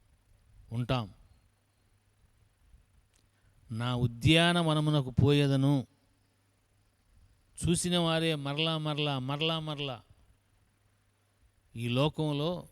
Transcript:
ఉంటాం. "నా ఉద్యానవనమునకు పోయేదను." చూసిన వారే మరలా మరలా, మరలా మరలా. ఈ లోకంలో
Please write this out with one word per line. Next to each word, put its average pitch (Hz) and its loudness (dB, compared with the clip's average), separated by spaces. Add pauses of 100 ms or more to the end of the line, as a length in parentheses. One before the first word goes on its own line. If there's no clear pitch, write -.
(720)
ఉంటాం. 117 -2 (2500)
"నా 120 -4
ఉద్యానవనమునకు 151 2
పోయేదను." 139 4 (1800)
చూసిన 175 0
వారే 165 0
మరలా 151 -2
మరలా, 147 -2
మరలా 147 -4
మరలా. 143 -8 (1800)
ఈ 117 -6
లోకంలో 147 -2